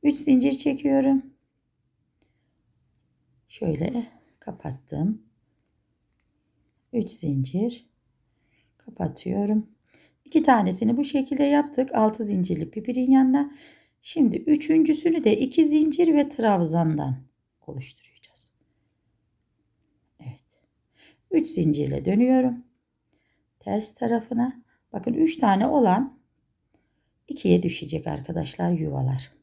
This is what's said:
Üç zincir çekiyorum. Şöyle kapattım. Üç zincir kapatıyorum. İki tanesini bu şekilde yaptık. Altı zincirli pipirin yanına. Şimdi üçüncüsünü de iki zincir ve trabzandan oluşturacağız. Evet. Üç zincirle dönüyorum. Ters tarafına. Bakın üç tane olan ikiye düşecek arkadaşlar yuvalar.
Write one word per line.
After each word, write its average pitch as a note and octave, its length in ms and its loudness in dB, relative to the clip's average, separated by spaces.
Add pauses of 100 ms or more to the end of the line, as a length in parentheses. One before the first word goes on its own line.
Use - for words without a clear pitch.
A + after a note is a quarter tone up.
Üç D4 140 2
zincir C4+ 420 2
çekiyorum. C4+ 680 0 (2250)
Şöyle G3 580 -4 (320)
kapattım. D3+ 840 -8 (1700)
Üç G#3 180 -4
zincir D#3+ 800 -4 (880)
kapatıyorum. G3+ 920 -4 (540)
İki D#4 180 0
tanesini A3+ 540 2
bu C#4+ 80 -2
şekilde C#4 400 -2
yaptık. C#4+ 500 0
Altı A3 300 0
zincirli F3+ 460 -4
pipirin B3+ 400 -4
yanına. C4+ 440 4 (480)
Şimdi C#4 340 0
üçüncüsünü D#4 880 2
de G#3 140 4
iki C4+ 260 2
zincir D#4 500 4
ve C#4+ 140 4
trabzandan E3 880 0 (500)
oluşturacağız. - 840 -20 (1700)
Evet. - 200 -16 (880)
Üç D#3+ 180 -2
zincirle C#3+ 560 -2
dönüyorum. B3 600 2 (960)
Ters G#3+ 360 -6
tarafına. A#3 680 -4 (300)
Bakın A3+ 220 -6
üç D#4+ 220 0
tane G3+ 300 2
olan B3+ 520 2 (1120)
ikiye F3+ 340 2
düşecek D#3+ 440 -8
arkadaşlar E3 640 -6
yuvalar. C3+ 640 -4 (100)